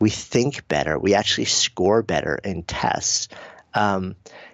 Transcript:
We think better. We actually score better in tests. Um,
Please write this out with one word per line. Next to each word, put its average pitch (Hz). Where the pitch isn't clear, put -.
We 107
think -
better. 73
We 98
actually -
score -
better 78
in 90
tests. -
Um, 95